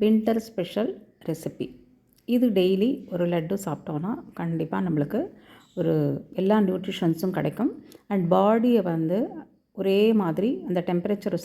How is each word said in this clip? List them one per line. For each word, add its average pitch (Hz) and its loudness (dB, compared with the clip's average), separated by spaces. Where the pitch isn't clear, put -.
வின்டர் 220 4
ஸ்பெஷல் 202 -4
ரெசிபி. 156 -6
இது 247 4
டெய்லி 190 4
ஒரு 175 0
லட்டு 170 0
சாப்பிட்டோன்னா 160 -4
கண்டிப்பா 165 -2
நம்மளுக்கு 156 0
ஒரு 165 2
எல்லா 208 4
நியூட்ரிஷன்ஸும் 185 -2
கிடைக்கும். 151 -2
And 190 0
பாடியை 226 4
வந்து 165 0
ஒரே 196 2
மாதிரி 185 0
அந்த 175 0
டெம்பரேச்சர் 185 -2